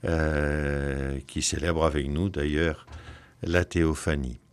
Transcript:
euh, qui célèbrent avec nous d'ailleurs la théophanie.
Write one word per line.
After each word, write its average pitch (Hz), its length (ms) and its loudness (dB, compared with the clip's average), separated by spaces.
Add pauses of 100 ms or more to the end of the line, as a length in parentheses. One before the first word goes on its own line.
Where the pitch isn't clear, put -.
euh, 73 1200 0
qui 80 140 -4
célèbrent 80 440 0
avec 71 240 2
nous 82 200 0
d'ailleurs 76 560 0 (580)
la 87 200 4
théophanie. 76 760 0 (120)